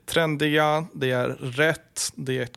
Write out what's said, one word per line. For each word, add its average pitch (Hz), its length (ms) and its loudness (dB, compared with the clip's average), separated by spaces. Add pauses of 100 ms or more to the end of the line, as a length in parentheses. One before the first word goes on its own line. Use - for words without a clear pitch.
trendiga, 151 840 2
det 135 180 -2
är 127 180 0
rätt, 135 840 -2
det 131 240 -4
är 123 180 -4